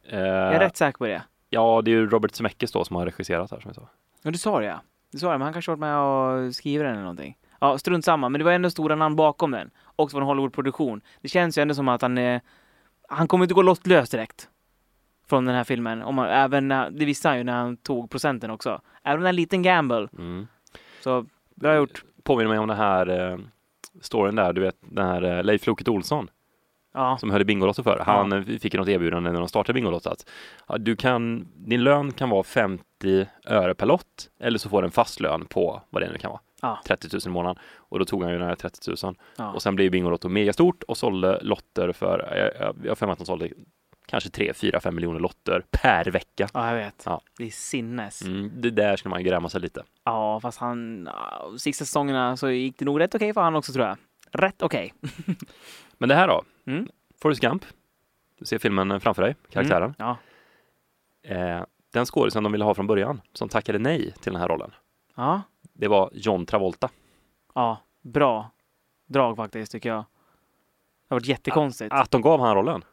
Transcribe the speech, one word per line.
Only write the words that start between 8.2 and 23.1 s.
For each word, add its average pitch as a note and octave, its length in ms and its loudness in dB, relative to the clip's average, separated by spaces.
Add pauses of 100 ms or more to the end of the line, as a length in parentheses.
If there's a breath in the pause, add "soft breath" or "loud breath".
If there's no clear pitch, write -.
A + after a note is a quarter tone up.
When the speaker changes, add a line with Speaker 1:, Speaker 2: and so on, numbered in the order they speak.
Speaker 2:
men C#3+ 100 -2
det D#3 60 0
var F3 60 6
ändå F3+ 180 2
stora D#3 260 0
namn D#3 200 0
bakom D#3 360 2
den. G2+ 200 -8 (120)
Och D3 280 -2
så C#3 40 -12
var C#3 60 0
det - 20 0
en C#3 40 0
Hollywood-produktion. C3+ 760 -2 (200 soft breath)
Det D3 80 -12
känns E3+ 280 2
ju D3 40 4
ändå D3 120 2
som C#3 140 0
att B2 140 2
han, B2 160 2
eh, B2 240 0 (640 soft breath)
han D3+ 200 0
kommer F3+ 180 4
inte F3 80 -2
gå F#3+ 80 8
lottlös F3+ 480 6
direkt - 400 -8 (760)
från C3 180 2
den B2+ 100 2
här B2 80 0
filmen. A#2 400 -4
Om C3+ 120 -6
man, B2+ 140 0
även C3+ 380 2
när, C3 220 0
det D3+ 160 -4
visste C#3+ 220 -2
han C3+ 100 2
ju B2 60 -4
när B2 100 -4
han B2 240 -4
tog A#2+ 340 -6
procenten B2 400 -4
också. A2 300 -6 (220 soft breath)
Även C#3+ 140 2
om E3+ 60 -2
det F#3 40 2
är - 20 4
en F3+ 60 2
liten F3+ 280 0
gamble. C3+ 440 2 (100)
Speaker 1:
Mm. F2 300 -10 (560 loud breath)
Speaker 2:
Så, B2+ 220 -2 (300)
bra D3+ 200 2
gjort. D3 280 0 (200)
Speaker 1:
Påminner A#2 260 4
mig G#2+ 100 2
om G#2+ 80 0
det G#2+ 80 -2
här, F#2 560 2